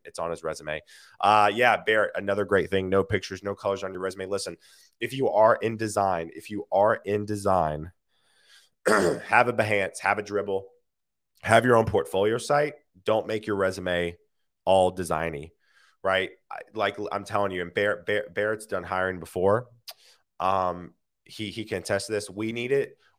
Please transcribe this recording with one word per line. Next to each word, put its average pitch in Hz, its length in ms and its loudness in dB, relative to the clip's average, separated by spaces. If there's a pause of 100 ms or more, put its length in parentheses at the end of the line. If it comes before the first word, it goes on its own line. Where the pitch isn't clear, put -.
it's - 140 -14
on 85 120 -4
his 80 120 -8
resume. 76 400 -8 (380)
Uh, 104 320 6
yeah, 113 240 4
Barrett, 101 380 2
another 98 300 -2
great 95 260 2
thing, 95 180 0
no 95 160 2
pictures, 95 380 -4
no 101 120 -6
colors 98 300 -4
on 95 80 -8
your 92 80 -12
resume. 95 260 -6
Listen, 95 300 -6 (420)
if 113 140 -8
you 131 160 -2
are 110 280 6
in 110 200 -2
design, 98 580 0
if 78 140 -16
you 104 240 -8
are 104 220 4 (100)
in 104 220 -2
design, 90 680 0 (460)
<clears throat> - 480 -16
have 117 640 4
a 120 40 0
Behance, 104 480 0
have 101 180 0
a 104 40 -6
Dribbble, 98 400 -2 (800)
have 113 240 6
your 120 100 6
own 113 80 6
portfolio 104 540 0
site. 147 360 0 (300)
Don't 110 220 0
make 110 200 -6
your 104 100 -2
resume 90 600 -2 (480)
all 92 320 4
designy, 80 540 -4 (520)
right? 95 280 0 (200)
I, 50 100 -12 (120)
like, 104 240 -2 (160)
I'm 101 120 -6
telling 101 280 -2
you, 90 80 -4
and 87 140 -8
Barrett, 101 320 -2
Barrett, - 280 -4
Barrett's 107 300 -4
done 92 200 -6
hiring 92 360 -2
before. 98 460 0 (720)
Um, 90 540 -2 (300)
he, 107 260 -10
he 107 160 -10
can 101 120 -6
attest 98 280 -4
to 110 60 -6
this. 101 180 -4
We 110 220 -6
need 120 200 -4
it. 139 240 -2 (220)